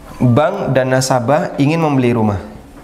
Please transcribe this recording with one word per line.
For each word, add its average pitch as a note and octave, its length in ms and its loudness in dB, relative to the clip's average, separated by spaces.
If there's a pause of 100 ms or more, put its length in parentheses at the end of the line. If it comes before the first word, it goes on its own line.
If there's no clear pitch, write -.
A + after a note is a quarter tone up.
(220)
bank D3 560 2
dan C3 160 0
nasabah C3 640 0
ingin D#3 240 2
membeli C3 320 2
rumah. G#2+ 280 0 (420)